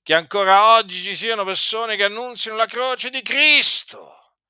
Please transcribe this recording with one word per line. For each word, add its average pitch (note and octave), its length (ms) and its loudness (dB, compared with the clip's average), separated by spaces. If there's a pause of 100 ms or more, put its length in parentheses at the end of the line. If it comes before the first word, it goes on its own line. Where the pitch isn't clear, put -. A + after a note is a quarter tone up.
Che D#3 120 -2
ancora G3 640 4
oggi F#3 240 -4
ci F#3 160 -8
siano G#3+ 260 -4
persone G#3+ 540 -2
che G3+ 80 0
annunziano A3+ 500 -6
la A3 100 0
croce B3 440 -6
di B3+ 120 -8
Cristo. - 1160 0 (120)